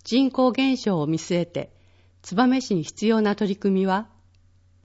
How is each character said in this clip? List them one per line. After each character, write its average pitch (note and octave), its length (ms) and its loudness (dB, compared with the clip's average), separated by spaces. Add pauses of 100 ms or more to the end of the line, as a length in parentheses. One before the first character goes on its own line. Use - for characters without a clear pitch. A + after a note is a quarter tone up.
人 C4 260 0
口 B3+ 220 2
減 C4 240 0
少 F#3 240 0
を C#3+ 60 -2
見 D#3+ 100 -2
据 F3 240 -2
え E3+ 40 -2
て、 - 300 -10 (460)
燕 B3+ 400 0
市 G#3+ 140 -2
に D#3+ 80 -2
必 - 240 -6
要 A3 140 2
な G#3 140 0
取 G#3 140 -2
り G3 80 -4
組 F#3+ 240 0
み F#3+ 40 0
は？ F#3+ 240 -2 (760)